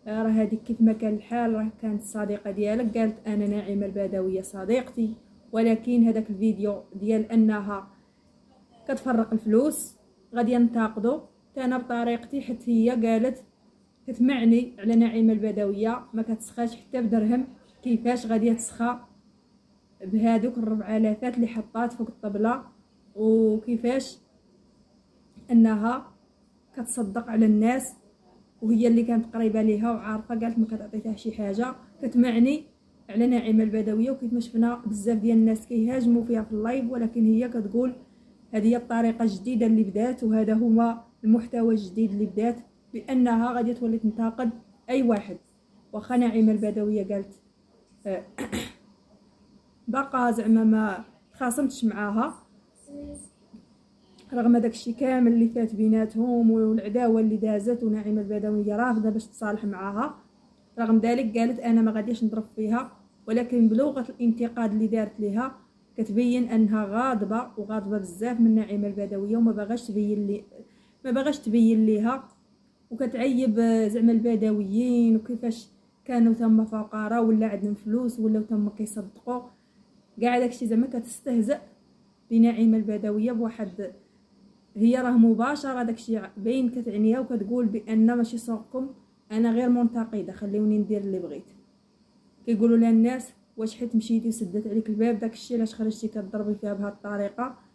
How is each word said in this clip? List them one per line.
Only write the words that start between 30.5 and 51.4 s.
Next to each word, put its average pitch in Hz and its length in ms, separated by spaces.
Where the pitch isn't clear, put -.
"ما 220 80
كتعطي 214 340
فيها 220 160
شي 220 160
حاجة، 214 420
كتمعني 247 600
على 220 160
نعيمة 226 380
البدوية". 214 460
وكيف 254 220
ما 240 80
شفنا 233 460
بزاف 214 320
ديال 226 200
الناس 220 280
كيهاجموا 233 580
فيها 233 180
في 220 100
اللايف، 233 380
ولكن 233 340
هي 220 240
كتقول 233 440
هذه 214 160
هي 240 80
الطريقة 233 460
الجديدة 220 440
اللي 220 160
بدات، 220 420
وهذا 220 300
هو 226 440
المحتوى 226 500
الجديد 202 380
اللي 208 140
بدات، 226 300
بأنها 240 600
غادي 240 220
تولي 226 240
تنتقد 226 520
أي 262 120
واحد. 202 340
واخا 220 240
نعيمة 226 360
البدوية 214 560
قالت، 196 320
آه، 190 160
<clears throat> - 800
باقا 247 420
زعما 226 340
ما 220 400
تخاصمتش 254 520